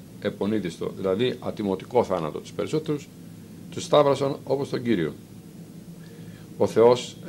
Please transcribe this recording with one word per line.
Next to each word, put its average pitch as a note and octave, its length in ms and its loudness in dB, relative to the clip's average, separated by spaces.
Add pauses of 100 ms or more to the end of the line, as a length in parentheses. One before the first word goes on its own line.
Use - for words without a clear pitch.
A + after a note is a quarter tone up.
(220)
επονίδιστο, G2 760 -2
δηλαδή G2 420 2
ατιμωτικό G2+ 640 0
θάνατο. F2 360 -2
Τους - 120 -12
περισσότερους D3 560 -4 (640)
τους - 120 -6
σταύρωσαν C#3 600 4
όπως C3+ 260 0
τον B2+ 140 -4
Κύριο. F2+ 300 2 (1400)
«Ο G#2 100 4
Θεός A#2+ 480 6 (140)